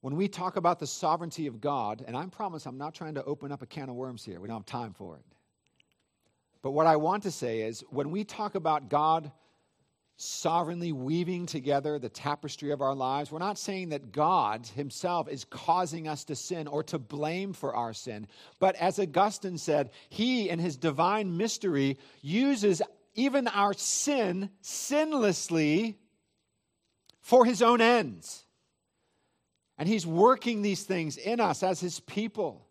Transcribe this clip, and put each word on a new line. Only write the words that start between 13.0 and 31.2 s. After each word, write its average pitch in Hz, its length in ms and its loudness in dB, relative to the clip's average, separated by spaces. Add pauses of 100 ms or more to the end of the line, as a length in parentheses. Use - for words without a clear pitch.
we're 156 80 -10
not 190 180 -4
saying 190 320 -6
that 143 220 -6
God 131 560 2
himself 143 600 -4
is 135 180 -8
causing 165 640 0
us 151 180 -6
to 143 100 -6
sin 165 320 -6
or 147 160 -2
to 156 160 -6
blame 151 520 -4
for 139 240 -6
our 113 180 -2
sin. 107 340 -10 (320)
But 190 160 4
as 185 240 0
Augustine 185 580 0
said, 143 320 0 (200)
he 233 400 0
in 170 100 -2
his 165 180 -2
divine 175 580 0
mystery 156 600 0 (240)
uses 208 600 2 (340)
even 254 340 2
our 202 240 2
sin 202 760 0 (120)
sinlessly 214 1300 0 (1200)
for 247 240 8
his 226 180 4
own 233 200 8
ends. 202 640 2 (1300)
And 156 120 0
he's 196 180 2
working 220 540 6
these 202 220 0
things 165 340 -4
in 233 240 -2